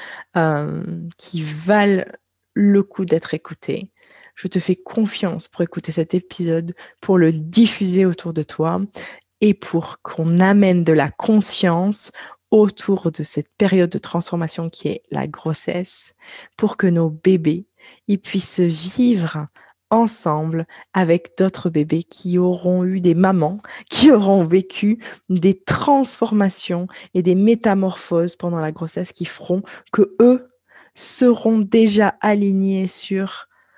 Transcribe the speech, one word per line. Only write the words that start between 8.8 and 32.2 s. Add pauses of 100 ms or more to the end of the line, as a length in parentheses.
et
pour
qu'on
amène
de
la
conscience (380)
autour
de
cette
période
de
transformation
qui
est
la
grossesse, (440)
pour
que
nos
bébés, (400)
ils
puissent
vivre (440)
ensemble (280)
avec
d'autres
bébés
qui
auront
eu
des
mamans, (260)
qui
auront
vécu (300)
des
transformations (260)
et
des
métamorphoses
pendant
la
grossesse
qui
feront (300)
que
eux (440)
seront
déjà